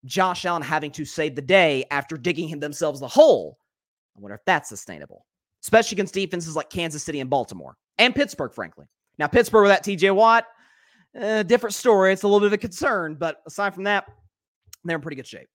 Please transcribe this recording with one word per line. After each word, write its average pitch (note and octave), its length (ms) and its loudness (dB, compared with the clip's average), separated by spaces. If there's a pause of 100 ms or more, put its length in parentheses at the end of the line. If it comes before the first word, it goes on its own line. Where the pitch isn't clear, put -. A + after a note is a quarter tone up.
Josh F3+ 400 -2
Allen F3 160 -2
having D3 300 -4
to D3+ 140 -10
save D3 300 -6
the D3 60 -10
day D3+ 480 4
after C#3+ 280 -6
digging D#3+ 300 -4
him, D#3 120 -10
themselves D3 400 -6
the C3 80 -12
hole. C#3+ 500 4 (580)
I - 40 -20
wonder G2+ 160 -16
if - 100 -14
that's E3+ 240 0
sustainable, D#2+ 560 -18 (380)
especially A3 320 2
against F#3+ 180 -4
defenses E3+ 420 -6
like D3+ 140 -8
Kansas D#3+ 340 -8
City D3 160 -8
and B2+ 100 -8
Baltimore G2+ 480 -6 (220)
and A#3+ 160 4
Pittsburgh, C4+ 380 -4
frankly. D#2+ 340 -14 (300)
Now, D3 100 -2
Pittsburgh A3 360 4
without G3 200 4
T G3 120 -4
J F#3 160 2
Watt, A3+ 340 4 (720)
uh, G#3+ 240 -2
different A3 320 0
story. F#3+ 380 4
It's F#3 100 -6
a G#3 40 2
little G3+ 120 6
bit G#3 80 2
of G3+ 60 0
a G#3+ 40 -2
concern, F#3+ 580 -4
but D#3 300 -8
aside G3 280 -6
from F#3+ 100 -12
that, G3+ 240 -2 (760)
they're E3+ 120 -4
in D#3 60 -6
pretty D3 140 -12
good B2+ 120 -16
shape. - 280 -20